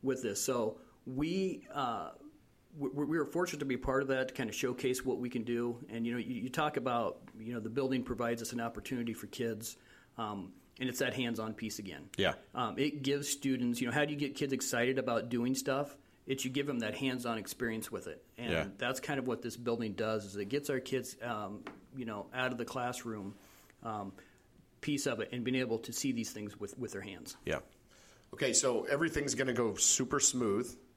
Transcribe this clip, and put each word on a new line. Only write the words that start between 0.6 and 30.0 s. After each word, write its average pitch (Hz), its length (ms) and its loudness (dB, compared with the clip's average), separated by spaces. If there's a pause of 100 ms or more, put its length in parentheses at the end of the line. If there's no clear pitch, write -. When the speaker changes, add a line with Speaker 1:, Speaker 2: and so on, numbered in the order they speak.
Speaker 1:
we, 165 680 0
uh, 120 360 0 (680)
we, 139 120 0
we 147 280 2
were 151 80 4
fortunate 175 340 0
to 147 60 -2
be 131 120 2
part 135 260 2
of 135 60 -2
that, 131 180 2
to - 80 -8
kinda 117 180 -2
showcase 127 500 0
what 123 140 2
we 123 120 -2
can 120 140 0
do. 120 340 2 (120)
And, 117 160 0
you 117 60 2
know, 120 80 0
you, 123 240 -2
you 127 60 -2
talk 151 280 2
about, 120 400 2 (220)
you 113 140 -6
know, 120 60 -2
the 107 100 -4
building 127 340 2
provides 117 400 0
us - 100 -4
an 120 80 -2
opportunity 117 520 -2
for 107 140 -8
kids, 113 480 -4 (420)
um, 104 340 -4 (280)
and 131 80 2
it's 123 120 -2
that 127 140 4
hands-on 113 420 0
piece 107 240 -4
again. 85 360 -10
Speaker 2:
Yeah. 95 180 6 (220)
Speaker 1:
Um, 123 220 0
it 143 240 2
gives 139 260 2
students, 120 540 2
you 123 60 2
know, 117 60 0
how 147 120 6
do 147 80 -2
you 143 60 -4
get 143 160 0
kids 135 180 0
excited 127 460 2
about 120 300 2
doing 123 260 2
stuff? 139 380 0 (320)
It's 135 200 -2
you 135 60 -2
give 139 160 0
them 131 120 0
that 110 160 0
hands-on 123 420 0
experience 110 540 -2
with 90 160 -6
it. 76 160 -10 (140)
And 117 140 -2
Speaker 2:
Yeah. 80 140 4 (120)
Speaker 1:
that's 127 240 0
kind 143 180 -2
of 123 80 -2
what 117 140 -2
this 113 160 -6
building 117 360 0
does, 110 320 0
is 95 120 -8
it 101 80 -2
gets 143 240 -2
our 135 100 2
kids, - 420 -2
um, 107 420 -4 (340)
you 123 80 -4
know, 107 280 -6
out 127 200 2
of 117 40 -4
the 120 80 -2
classroom, 117 680 -4 (500)
um, 104 300 -4 (680)
piece 143 280 0
of 117 120 0
it 110 140 -2
and 123 100 -2
being 127 140 2
able 113 220 2
to 117 120 -8
see 131 220 0
these 117 180 0
things 104 260 -8
with, 101 220 -8
with 117 140 -4
their 98 80 -4
hands. 95 340 -10 (100)
Speaker 2:
Yeah. 78 140 2 (760)
Okay, 127 200 2
so 120 300 4
everything's 143 520 2
gonna 131 180 2
go 113 220 2
super - 460 4